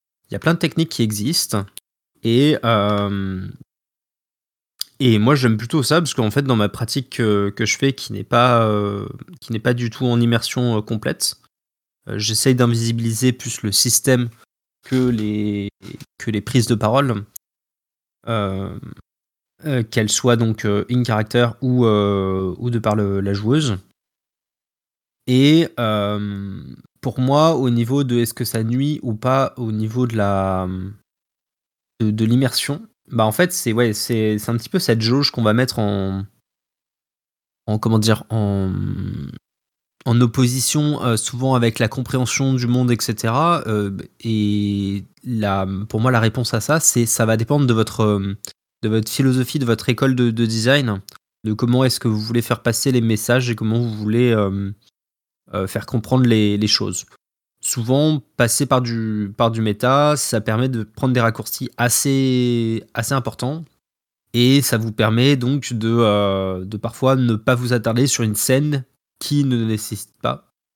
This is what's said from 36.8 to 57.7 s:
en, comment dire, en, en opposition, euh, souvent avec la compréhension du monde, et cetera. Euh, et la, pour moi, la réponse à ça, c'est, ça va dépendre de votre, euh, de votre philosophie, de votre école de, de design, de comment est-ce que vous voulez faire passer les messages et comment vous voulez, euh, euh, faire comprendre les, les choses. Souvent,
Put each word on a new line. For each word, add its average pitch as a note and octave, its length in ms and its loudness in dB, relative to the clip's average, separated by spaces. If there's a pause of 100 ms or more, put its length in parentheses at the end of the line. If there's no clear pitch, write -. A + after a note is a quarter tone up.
en, G#2+ 120 0
comment A2 220 2
dire, G#2+ 300 2
en, G2+ 420 0 (1300)
en A#2+ 140 4
opposition, C3 840 2
euh, A#2 120 2
souvent C3 380 -2
avec A#2 240 2
la A#2 80 2
compréhension C3 680 -2
du B2 120 0
monde, B2 240 2
et A#2+ 100 2
cetera. C3+ 680 0
Euh, G2+ 280 -2 (220)
et G#2 840 -2 (180)
la, G2+ 440 -2 (220)
pour A2 120 -2
moi, B2+ 100 2
la B2 80 4
réponse A2+ 360 0
à A2+ 60 0
ça, D#3 200 0
c'est, A#2+ 260 2
ça A#2 200 0
va A2 100 2
dépendre C#3+ 300 2
de A#2+ 60 2
votre, A2 280 0
euh, G2+ 360 0 (460)
de A2+ 60 -2
votre A2 200 0
philosophie, C3 520 0
de B2+ 60 -2
votre A2+ 220 0
école C3 280 0
de, A#2+ 160 2
de A2+ 140 0
design, A2+ 540 0 (440)
de G#2+ 80 -2
comment B2 320 2
est-ce B2 160 0
que A#2+ 80 -2
vous G#2+ 120 0
voulez A#2 220 -2
faire A#2 200 -4
passer A#2+ 280 0
les B2 100 2
messages A#2+ 480 0
et A#2 60 -2
comment A2 240 -2
vous A#2 160 -2
voulez, A2 380 2
euh, G2 400 0 (800)
euh, F#2+ 120 -2
faire - 200 -8
comprendre B2+ 380 0
les, G#2+ 320 4
les G#2 120 0
choses. G2+ 360 -4 (560)
Souvent, C#3 600 0 (160)